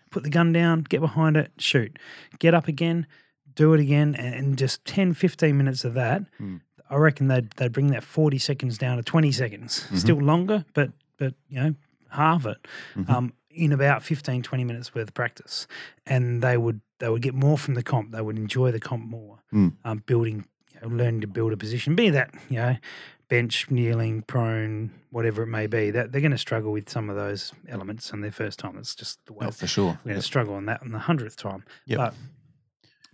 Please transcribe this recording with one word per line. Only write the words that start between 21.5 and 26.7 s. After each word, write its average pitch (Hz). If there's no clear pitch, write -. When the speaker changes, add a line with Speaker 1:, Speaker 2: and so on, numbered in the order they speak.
Speaker 1:
a 101
position. 117
Be 220
that, 139
you 123
know, 123
bench, 120
kneeling, 113
prone, 110
whatever 113
it 113
may 110
be, 107
that 120
they're 139
gonna 147
struggle 110